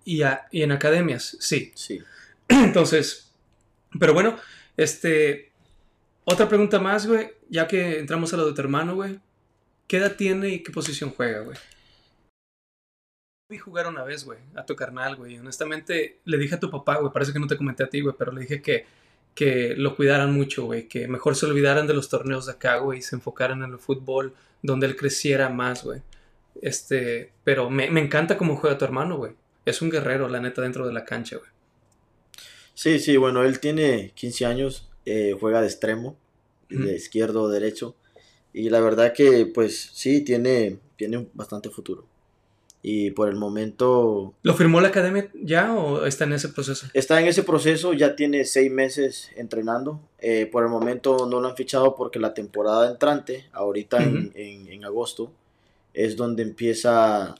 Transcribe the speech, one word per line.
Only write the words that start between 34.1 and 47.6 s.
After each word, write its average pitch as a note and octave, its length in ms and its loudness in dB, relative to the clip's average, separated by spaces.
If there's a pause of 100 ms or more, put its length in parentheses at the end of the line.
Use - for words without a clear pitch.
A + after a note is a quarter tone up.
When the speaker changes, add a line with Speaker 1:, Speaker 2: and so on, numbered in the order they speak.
Speaker 2:
quince B2 320 -4
años, C3 420 -4 (160)
eh, G#2+ 340 0
juega A2+ 220 2
de G#2+ 60 2
extremo, A2 500 -4 (540)
Speaker 1:
Ujú. C3 100 -4
Speaker 2:
de G2 140 -2
izquierdo A2 480 -2
o G#2+ 60 2
derecho, G#2 460 -2 (580)
y A2 180 -4
la A#2 80 6
verdad A2+ 340 4
que, C3 320 8
pues, - 480 -2
sí, C#3+ 280 2
tiene, A#2+ 580 2 (160)
tiene A2 220 -4
un A#2 180 -10
bastante G#2 340 -12
futuro. - 380 -12 (800)
Y G#2 240 -2
por G#2 180 0
el G2 60 -2
momento G#2+ 1080 0
Speaker 1:
¿Lo E3+ 100 4
firmó E3 260 6
la G3 100 6
academia G3 440 0
ya F3+ 400 0
o D3+ 320 0
está D3 200 -2
en D3 80 0
ese C#3+ 160 -4
proceso? C3+ 440 -8
Speaker 2:
Está C3+ 260 4
en E3 60 4
ese F3 160 4
proceso, D#3+ 520 2